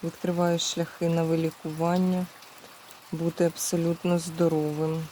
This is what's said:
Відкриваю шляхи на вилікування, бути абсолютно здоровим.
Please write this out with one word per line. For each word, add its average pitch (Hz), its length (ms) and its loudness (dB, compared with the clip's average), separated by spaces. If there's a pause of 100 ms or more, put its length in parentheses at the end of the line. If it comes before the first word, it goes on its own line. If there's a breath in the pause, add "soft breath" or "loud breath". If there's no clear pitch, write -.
Відкриваю 175 540 0
шляхи 170 500 -2
на 165 140 2
вилікування, 165 1040 0 (880)
бути 165 340 0
абсолютно 170 720 0
здоровим. 160 920 0